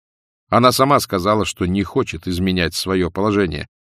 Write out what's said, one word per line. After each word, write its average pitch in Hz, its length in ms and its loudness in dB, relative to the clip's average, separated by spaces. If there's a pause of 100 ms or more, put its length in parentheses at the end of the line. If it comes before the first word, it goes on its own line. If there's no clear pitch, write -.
(500)
Она 120 220 4
сама 135 280 2
сказала, 101 460 0
что - 200 -4
не 95 180 0
хочет - 440 -6
изменять 90 460 0
свое 92 380 -2
положение, 98 560 -2 (240)